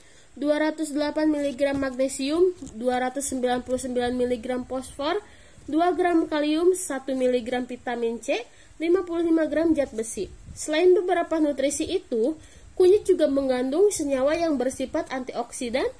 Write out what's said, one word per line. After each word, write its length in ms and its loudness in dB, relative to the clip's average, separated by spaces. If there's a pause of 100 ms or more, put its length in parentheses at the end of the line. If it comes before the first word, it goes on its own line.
(360)
dua 240 0
ratus 320 -2
delapan 400 0
miligram 480 -2
magnesium, 720 0 (240)
dua 240 0
ratus 320 -4
sembilan 320 -2
puluh 160 -4
sembilan 320 -2
miligram 560 -2
fosfor, 560 -4 (400)
dua 320 2
gram 320 2
kalium, 480 2
satu 400 -4
miligram 480 0
vitamin 560 -6
C, 240 -4 (320)
lima 320 0
puluh 160 -2
lima 240 2
gram 240 2
zat 240 0
besi. 320 -6 (240)
Selain 400 2
beberapa 480 2
nutrisi 480 0
itu, 480 -2 (400)
kunyit 320 6
juga 240 4
mengandung 640 2
senyawa 400 0
yang 240 0
bersifat 480 -2
antioksidan, 800 -4 (120)